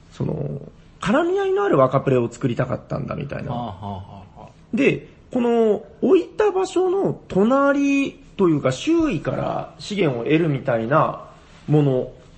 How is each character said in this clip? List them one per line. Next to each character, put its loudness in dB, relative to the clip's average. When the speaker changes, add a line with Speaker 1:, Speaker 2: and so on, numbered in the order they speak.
Speaker 1:
そ -8
の、 -6
絡 2
み 0
合 -2
い -2
の 0
あ 0
る 2
若 4
プ 0
レ 4
を 0
作 -4
り -2
た -2
か -4
っ -14
た -6
ん -6
だ -8
み -8
た -10
い -10
な。 -6
Speaker 2:
は -6
あ -8
は -12
あ -12
は -10
あ -20
は -18
あ。 -20
Speaker 1:
で、 0
こ -2
の 2
置 4
い 0
た 0
場 0
所 0
の -2
隣 2
と 4
い 4
う 0
か 0
周 0
囲 -4
か -4
ら -6
資 -10
源 0
を -6
得 4
る 2
み -2
た 0
い -4
な 2
も 6
の 0